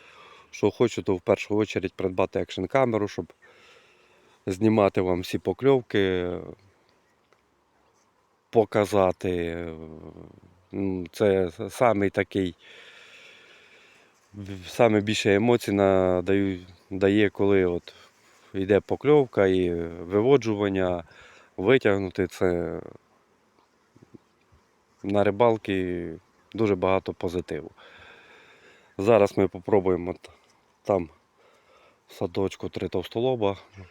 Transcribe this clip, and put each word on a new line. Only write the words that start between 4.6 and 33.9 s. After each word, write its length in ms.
вам 200
всі 180
покльовки, 920
показати. 1160
Ну, 400
це 380
с-, 200
самий 400
такий, 440
в-, 340
саме 320
більше 340
емоцій 380
надаю, 880
дає, 400
коли 340
от 300
йде 260
покльовка 640
і 240
виводжування, 1200
витягнути 720
це 540
на 220
рибалки 840
дуже 200
багато 380
позитиву. 580
Зараз 400
ми 100
попробуємо 640
от 200
там 260
в 40
садочку 560
три 200
товстолоба. 680